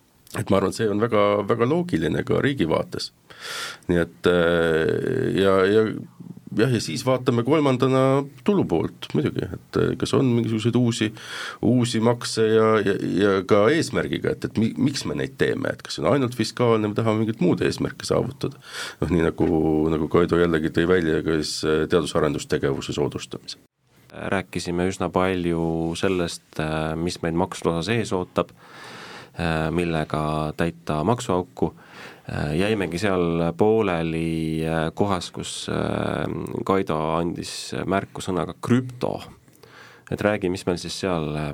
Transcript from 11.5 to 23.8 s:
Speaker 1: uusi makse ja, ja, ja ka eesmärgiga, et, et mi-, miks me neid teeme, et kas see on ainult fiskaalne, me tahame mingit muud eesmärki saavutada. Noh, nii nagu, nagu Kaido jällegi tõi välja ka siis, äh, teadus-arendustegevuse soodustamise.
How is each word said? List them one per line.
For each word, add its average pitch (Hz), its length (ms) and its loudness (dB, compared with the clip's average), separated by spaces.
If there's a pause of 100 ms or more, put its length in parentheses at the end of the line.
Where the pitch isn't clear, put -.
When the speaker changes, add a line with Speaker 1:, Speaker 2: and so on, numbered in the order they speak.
Speaker 1:
uusi 120 380 2
makse 120 420 0
ja, 110 220 6 (160)
ja, 98 100 2 (220)
ja 98 160 4 (160)
ka 104 240 6
eesmärgiga, 85 640 -2
et, - 100 -4
et - 140 0
mi-, 113 160 2
miks - 320 0
me 73 100 -4
neid 67 220 -6
teeme, 50 320 0
et - 100 -18
kas - 140 -12
see 71 80 -2
on 90 80 4
ainult 127 240 0
fiskaalne, 110 560 0
me - 20 -12
tahame 110 300 2
mingit 113 180 -2
muud 175 220 2
eesmärki - 420 -4
saavutada. - 540 -2 (400)
Noh, 80 100 -2
nii 82 160 4
nagu, 80 220 2 (420)
nagu 78 240 0
Kaido 85 240 4
jällegi 82 380 2
tõi 85 160 4
välja 80 340 2
ka 80 140 2
siis, - 160 -6 (100)
äh, 78 240 2
teadus-arendustegevuse 71 1040 0
soodustamise. - 640 -6 (720)